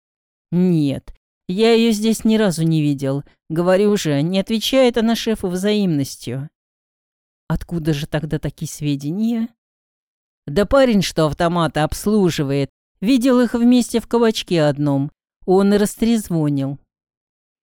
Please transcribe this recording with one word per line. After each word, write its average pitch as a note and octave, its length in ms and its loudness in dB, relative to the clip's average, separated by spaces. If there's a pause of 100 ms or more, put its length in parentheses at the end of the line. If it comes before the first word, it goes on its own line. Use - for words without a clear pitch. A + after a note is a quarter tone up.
(520)
"Нет, E3 640 0 (320)
я A3 260 2
её A3+ 180 4
здесь G#3+ 340 0
ни A3 100 2
разу F3+ 280 0
не D#3+ 180 2
видел. C#3+ 420 -2 (260)
Говорю F#3 480 2
же, C#3+ 240 -2
не F#3 180 -2
отвечает A#3+ 580 0
она A3+ 180 0
шефу G#3+ 320 -4
взаимностью". F3 1000 -2 (1000)
"Откуда D#3+ 460 -4
же D3 140 -6
тогда D3+ 320 -6
такие D3+ 300 -10
сведения?" F3+ 800 -4 (960)
"Да G3 200 0
парень, B3 360 4
что D#3+ 240 -2
автоматы E3 540 0
обслуживает, D3+ 880 0 (320)
видел B3 380 2
их A#3+ 140 0
вместе A#3+ 460 2
в - 80 -10
кабачке A3 560 0
одном. C#3+ 480 0 (340)
Он G3 280 4
и G#3 40 4
растрезвонил". E3 1040 -2 (840)